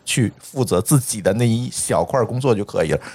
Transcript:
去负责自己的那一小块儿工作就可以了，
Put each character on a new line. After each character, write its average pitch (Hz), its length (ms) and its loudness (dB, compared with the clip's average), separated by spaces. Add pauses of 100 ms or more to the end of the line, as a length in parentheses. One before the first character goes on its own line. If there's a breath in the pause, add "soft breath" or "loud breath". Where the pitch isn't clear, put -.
去 107 340 0
负 - 260 -4
责 90 160 2
自 147 200 4
己 113 200 -6
的 92 120 2
那 120 120 2
一 120 280 0
小 85 320 -2
块 131 160 0
儿 113 40 2
工 123 160 -4
作 127 140 4
就 101 100 -2
可 87 200 -2
以 76 80 0
了， 71 80 0 (140 loud breath)